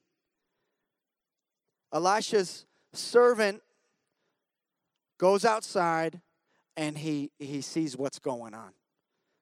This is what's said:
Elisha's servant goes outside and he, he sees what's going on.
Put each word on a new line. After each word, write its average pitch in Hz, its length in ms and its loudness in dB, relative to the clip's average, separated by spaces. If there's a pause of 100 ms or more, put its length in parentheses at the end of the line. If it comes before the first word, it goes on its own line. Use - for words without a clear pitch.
(1900)
Elisha's 190 760 0 (280)
servant 233 680 4 (1600)
goes 190 280 4
outside 170 760 0 (540)
and 151 240 -6
he, 147 400 -4
he 143 220 -8
sees 147 360 -4
what's 131 220 -6
going 117 340 -8
on. 107 200 -18 (680)